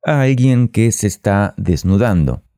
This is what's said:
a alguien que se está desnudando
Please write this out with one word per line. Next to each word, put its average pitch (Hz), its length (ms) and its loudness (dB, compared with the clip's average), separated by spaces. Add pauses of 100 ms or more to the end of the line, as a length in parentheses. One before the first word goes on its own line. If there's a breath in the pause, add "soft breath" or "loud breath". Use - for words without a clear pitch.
a 147 180 0
alguien 127 460 2
que 113 240 0
se - 140 -4
está 101 520 -2
desnudando 92 840 0 (140)